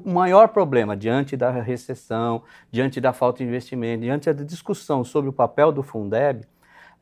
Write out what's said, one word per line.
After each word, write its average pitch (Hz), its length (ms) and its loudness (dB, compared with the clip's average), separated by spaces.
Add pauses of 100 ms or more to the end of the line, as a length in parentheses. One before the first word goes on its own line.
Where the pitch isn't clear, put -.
maior 185 440 6
problema 127 480 0
diante 131 400 -2
da 123 140 0
recessão, 117 920 -6 (300)
diante 131 280 -2
da 127 120 2
falta 123 260 0
de 131 60 -6
investimento, 120 580 -6
diante 143 300 -2
da 143 100 -4
discussão 151 600 -6
sobre 139 260 -4
o - 20 -12
papel 143 380 2
do 139 100 -4
fundeb, 113 640 -2 (580)